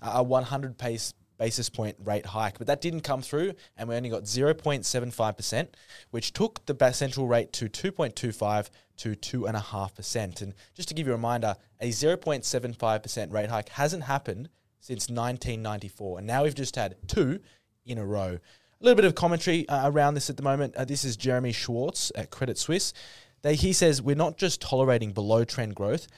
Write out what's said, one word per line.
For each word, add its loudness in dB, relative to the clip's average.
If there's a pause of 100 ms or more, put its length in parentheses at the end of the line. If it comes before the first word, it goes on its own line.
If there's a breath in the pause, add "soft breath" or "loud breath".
uh, -6
a 4
one 4
hundred -6
pace, -6 (240)
basis 0
point -4 (100)
rate -2
hike, -4
but -8
that 2
didn't -4
come -2
through, -2 (220 soft breath)
and -8
we -2
only -4
got -4
zero 4
point -2
seven -2
five 0
percent, -4 (360 loud breath)
which -4
took 0
the 0
ba-, 6
central -2
rate 2
to -4
two -4
point -2
two -4
five 0 (260 soft breath)
to -6
two -4
and -2
a -2
half -6
percent. -6
And -8 (220 soft breath)
just -8
to -8
give -4
you 2
a 0
reminder, 0 (260 soft breath)
a -2
zero 2
point -2
seven -2
five 0
percent -6
rate 0
hike -2
hasn't -2
happened -4 (320)
since -6
nineteen -4
ninety-four, -8
and -8
now 2
we've 2
just -6
had -2 (120)
two 2 (440 soft breath)
in -8
a -4
row. -2
A - (400 soft breath)
little 8
bit 10
of 6
commentary, 2
uh, 2
around 6
this -2
at -6
the -6
moment. 0
Uh, -2
this -2
is -2
Jeremy 2
Schwartz -2
at -8
Credit -4
Suisse. 0 (480 loud breath)
They, 4
he 4
says, 6
"We're 2
not 2
just 0
tolerating 4
below 4
trend -4
growth, -2 (100)